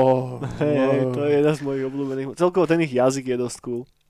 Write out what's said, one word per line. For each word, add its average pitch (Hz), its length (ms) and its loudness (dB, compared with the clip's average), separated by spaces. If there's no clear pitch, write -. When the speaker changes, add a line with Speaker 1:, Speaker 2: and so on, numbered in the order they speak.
Speaker 1:
Hej, 147 220 2
hej, 135 220 2
Speaker 2:
ó.“ 131 100 0
Speaker 1:
to 127 100 -4
je 147 120 0
jedna 147 180 4
z 147 100 -4
mojich 139 240 -4
obľúbených 135 400 -6
mo-, 127 120 -10
celkovo 180 280 2
ten 165 140 2
ich 151 140 -2
jazyk 131 320 2
je 127 120 -2
dosť 123 240 -4
cool. 120 220 -8